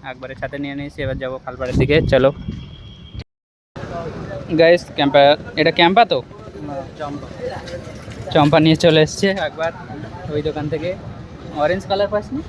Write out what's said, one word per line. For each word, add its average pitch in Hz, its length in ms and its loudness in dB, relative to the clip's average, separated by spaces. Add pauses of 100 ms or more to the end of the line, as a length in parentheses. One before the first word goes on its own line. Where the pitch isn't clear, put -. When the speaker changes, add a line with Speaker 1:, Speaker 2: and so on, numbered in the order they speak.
Speaker 1:
আকবরের 127 360 -12
সাথে 135 180 -8
নিয়ে 143 180 -6
নিয়েছি, 143 260 -10
এবার 131 160 -4
যাবো 131 260 -6
খালপাড়ের 127 340 -6
দিকে, 135 200 4 (140)
চলো. 131 180 6 (2250)
গাইস, 170 220 8 (140)
ক্যাম্পা, 143 260 6 (360)
এটা 156 140 4
ক্যাম্পা 175 340 6
তো? 151 140 0 (480)
Speaker 2:
না, 143 80 -10 (220)
চম্পা. 143 300 -10 (1040)
Speaker 1:
চম্পা 151 280 4
নিয়ে 160 240 6
চলে 160 180 8
এসছে 156 260 0 (180)
আকবর 160 260 -4 (600)
ওই 151 160 -2
দোকান 151 220 -4
থেকে. 160 200 -4 (680)
অরেঞ্জ 175 320 0
কালার 196 240 0
পাসনি? 214 360 -4